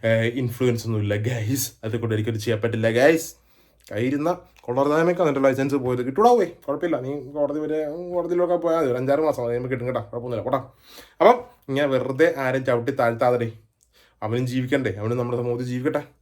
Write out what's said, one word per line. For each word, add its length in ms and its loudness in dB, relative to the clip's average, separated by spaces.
ഏഹ്, 320 2
ഇൻഫ്ലുവൻസ് 500 0
ഒന്നുമില്ല 300 0
ഗൈസ്, 520 -2
അതുകൊണ്ട് 320 -2
എനിക്കൊരു 240 -2
ചെയ്യാൻ 220 -2
പറ്റില്ല 300 0
ഗൈസ്. 380 4
കയ്യിരുന്ന 420 -2
കൊള്ളർദായ്മയ്ക്ക് 600 0
എന്നിട്ട് 220 2
ലൈസൻസ് 320 2
പോയത് 300 0
കിട്ടൂടാവേ, 400 4
കുഴപ്പമില്ല, 400 -2
നീ 100 -6
കോടതി 280 -2
വരെ, 200 -2
കോടതിയിലൊക്കെ 500 0
പോയാൽ 220 2
മതി, 100 2
ഒരു 80 0
അഞ്ചാറ് 240 2
മാസം 220 0
കഴിയുമ്പോൾ 280 -2
കിട്ടും 160 -4
കേട്ടോ, 120 -2
കുഴപ്പമൊന്നുമില്ല, 440 -8
പോട്ടാ. 160 0
അപ്പം 200 8
ഇങ്ങനെ 200 0
വെറുതെ 500 2
ആരും 280 0
ചവിട്ടി 260 0
താഴ്ത്താതെ, 580 2
അവനും 260 -2
ജീവിക്കണ്ടേ, 480 0
അവനും 220 -2
നമ്മുടെ 200 -2
സമൂഹത്തിൽ 300 -4
ജീവിക്കട്ടെ. 360 -2